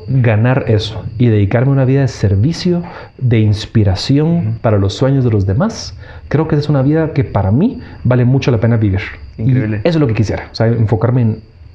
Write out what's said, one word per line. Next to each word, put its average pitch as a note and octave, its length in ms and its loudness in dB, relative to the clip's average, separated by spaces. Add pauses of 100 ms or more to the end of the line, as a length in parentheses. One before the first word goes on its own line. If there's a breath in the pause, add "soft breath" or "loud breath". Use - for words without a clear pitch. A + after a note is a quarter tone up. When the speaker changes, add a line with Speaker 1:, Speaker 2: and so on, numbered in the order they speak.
Speaker 1:
ganar B2 600 2
eso G#2+ 360 -2 (140)
y B2 100 2
dedicarme G#2+ 420 2
a - 40 2
una C3+ 100 2
vida C3+ 160 2
de C3+ 80 2
servicio, D#3 720 0 (360 loud breath)
de B2 220 2
inspiración G#2+ 880 2 (200)
Speaker 2:
Ujú. A2+ 120 -4
Speaker 1:
para A2 180 2
los G2 160 0
sueños C3+ 300 2
de B2 60 2
los G2+ 160 2
demás, C3+ 500 -2 (320 loud breath)
creo D#3+ 200 0
que - 80 -2
esa C#3+ 80 0
es - 40 -6
una C#3 140 2
vida D#3 300 0
que C#3 120 0
para F#2+ 280 0
mí F3 280 0 (240 loud breath)
vale B2 200 2
mucho C3 260 2
la A#2 80 2
pena A#2 180 2
vivir. G2+ 240 0 (360)
Speaker 2:
Increíble. A2 480 0
Speaker 1:
Y E3+ 40 0
eso E3 100 0
es - 20 2
lo C#3+ 80 2
que A2 60 -2
quisiera, G#2 360 -2
o - 60 -18
sea, A2+ 100 0
enfocarme A#2 560 0
en A2 140 0 (380)